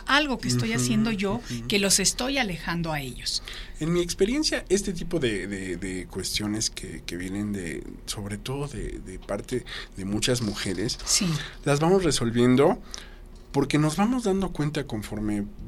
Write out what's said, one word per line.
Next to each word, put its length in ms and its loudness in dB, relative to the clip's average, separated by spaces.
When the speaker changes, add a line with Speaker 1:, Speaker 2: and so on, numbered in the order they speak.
Speaker 1:
algo 320 4
que 80 -4
estoy 240 2
Speaker 2:
Ujú, 100 0
Speaker 1:
haciendo 300 4
yo 240 0
Speaker 2:
ujú. 320 -6
Speaker 1:
que 100 4
los 220 4
estoy 400 0
alejando 520 -2
a 100 -4
ellos? 420 -6
Speaker 2:
En 140 0
mi 80 4
experiencia, 680 2
este 240 2
tipo 260 -2
de, 260 0
de, 320 -4
de 300 -6
cuestiones 640 -2
que, 340 -10
que 100 -8
vienen 380 -4
de, 300 -6
sobre 320 -6
todo 280 -4
de, 380 -8
de 140 -12
parte 440 -4
de 100 -6
muchas 360 0
mujeres, 640 -2
Speaker 1:
Sí. 220 2
Speaker 2:
las 140 4
vamos 240 6
resolviendo 800 6
porque 260 2
nos 180 4
vamos 280 2
dando 300 2
cuenta 340 -2
conforme 580 -2